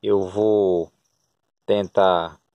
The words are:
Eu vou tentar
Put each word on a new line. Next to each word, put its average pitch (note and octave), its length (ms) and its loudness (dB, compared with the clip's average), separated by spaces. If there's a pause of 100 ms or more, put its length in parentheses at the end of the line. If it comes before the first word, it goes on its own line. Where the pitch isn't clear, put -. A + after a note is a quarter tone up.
Eu G2+ 260 0
vou G2+ 640 0 (720)
tentar F#2 760 -2 (140)